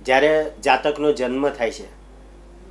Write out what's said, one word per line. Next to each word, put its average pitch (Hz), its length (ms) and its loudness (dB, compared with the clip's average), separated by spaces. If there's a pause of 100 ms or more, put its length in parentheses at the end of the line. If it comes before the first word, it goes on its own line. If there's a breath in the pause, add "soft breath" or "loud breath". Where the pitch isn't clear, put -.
જ્યારે 135 280 4 (320)
જાતકનો 147 480 0
જન્મ 127 380 -2
થાય 120 220 -4
છે - 140 -16 (840)